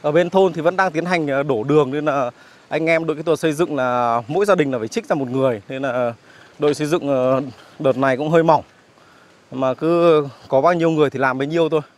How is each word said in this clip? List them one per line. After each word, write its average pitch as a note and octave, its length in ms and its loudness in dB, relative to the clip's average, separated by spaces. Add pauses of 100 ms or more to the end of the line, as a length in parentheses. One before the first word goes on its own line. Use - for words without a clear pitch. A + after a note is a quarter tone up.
Ở D3+ 100 -2
bên E3+ 180 2
thôn F#3+ 220 4
thì D3+ 80 -8
vẫn E3+ 160 0
đang F#3+ 160 0
tiến D#3+ 120 -2
hành, F3 220 -2
ờ, C#3 160 -2
đổ C#3+ 220 -2
đường, C#3+ 260 2
nên D3 140 -6
là C#3 260 -2 (380)
anh D#3 180 -2
em E3 200 0
đội D#3 100 -2
kỹ D#3 60 -12
thuật D#3 160 0
xây D#3+ 140 0
dựng D3+ 240 -2
là B2 520 0
mỗi F#3+ 180 0
gia G3+ 80 4
đình D3+ 160 0
là C3 80 -4
phải A2 100 -6
trích A3 180 -8
ra G3 80 -2
một C3+ 160 -4
người, B2+ 380 0
nên C3+ 140 -8
là B2 300 -2 (460)
đội D3 160 0
xây D3+ 120 -4
dựng, D3 220 -2
ờ, C3 320 0 (380)
đợt C3+ 180 0
này C3 200 0
cũng D3 140 -4
hơi E3+ 120 4
mỏng. D#3+ 200 4 (880)
Mà C3 240 -4
cứ E3 480 2 (260)
có C3+ 120 4
bao E3 140 4
nhiêu E3 160 2
người D3+ 200 2
thì C3 80 -10
làm C3 200 0
bấy C#3 80 -2
nhiêu D#3+ 220 0
thôi D#3 120 0 (180)